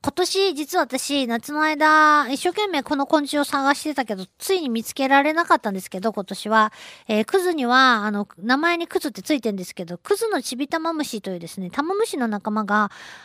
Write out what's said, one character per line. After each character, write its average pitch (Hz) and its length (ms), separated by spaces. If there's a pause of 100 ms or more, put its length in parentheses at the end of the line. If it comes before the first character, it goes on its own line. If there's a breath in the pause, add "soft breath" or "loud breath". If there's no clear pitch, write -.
今 285 80
年、 370 420
実 294 240
は 330 60
私、 269 440
夏 233 260
の 302 100
間、 311 680
一 269 60
生 349 140
懸 415 180
命 311 160
こ 294 140
の 269 100
昆 302 140
虫 294 180
を 285 60
探 277 280
し - 100
て 302 100
た 269 100
け 214 140
ど、 190 80 (120)
つ - 160
い 381 60
に 311 80
見 226 160
つ - 100
け 269 140
ら 277 160
れ 302 80
な 330 140
か 339 100
っ 262 60
た 208 100
ん - 20
で 190 60
す - 100
け 185 120
ど、 220 100
今 202 140
年 202 240
は。 214 240 (340 loud breath)
え 214 140
ー、 220 40
ク 392 140
ズ 359 140
に 285 120
は、 240 400
あ 214 60
の、 202 160 (100)
名 226 200
前 339 200
に 339 80
ク 359 140
ズ - 80
っ 254 40
て 196 100
つ 311 120
い 285 60
て 214 140
ん - 20
で 185 80
す - 100
け 185 120
ど、 175 120
ク - 200
ズ 453 100
の 370 140
チ 233 160
ビ 269 100
タ 330 120
マ 320 120
ム 302 140
シ 214 160
と 196 100
い 180 60
う - 20
で 170 80
す 190 140
ね、 185 80
タ 269 140
マ 349 120
ム 427 100
シ 392 120
の 247 100
仲 214 240
間 214 140
が、 208 260 (340 loud breath)